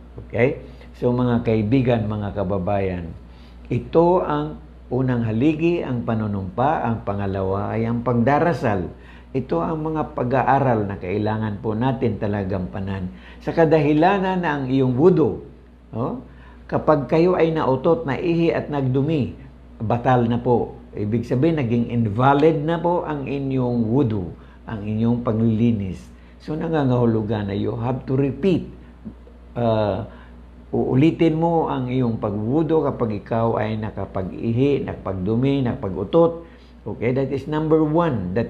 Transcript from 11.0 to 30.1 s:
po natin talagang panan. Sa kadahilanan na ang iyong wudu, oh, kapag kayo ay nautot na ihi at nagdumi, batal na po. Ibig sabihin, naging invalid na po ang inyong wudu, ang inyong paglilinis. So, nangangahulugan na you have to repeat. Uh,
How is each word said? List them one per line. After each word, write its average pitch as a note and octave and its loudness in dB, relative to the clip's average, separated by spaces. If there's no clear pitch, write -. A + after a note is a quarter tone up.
po A2 -2
natin A#2 -2
talagang G2+ -2
panan. F#2+ -6
Sa D3 -6
kadahilanan E3 4
na D3 -2
ang C3 -4
iyong C3 2
wudu, D3 4
oh, E3 -4
kapag D3 2
kayo F3 4
ay D#3+ 2
nautot D3 2
na C3+ -4
ihi E3 2
at B2+ -2
nagdumi, C#3 -2
batal A#2+ 2
na A#2+ 0
po. A#2 0
Ibig G#2 -2
sabihin, D3+ 0
naging A#2 0
invalid B2+ 4
na D#3+ -2
po F3 0
ang D3 -4
inyong C3 -2
wudu, A2 0
ang G#2 -8
inyong A2+ -2
paglilinis. A2+ 0
So, D#3 -6
nangangahulugan A#2 0
na G2+ -2
you G#2+ -2
have B2+ -4
to C3+ 2
repeat. C#3+ 0
Uh, G#2+ 0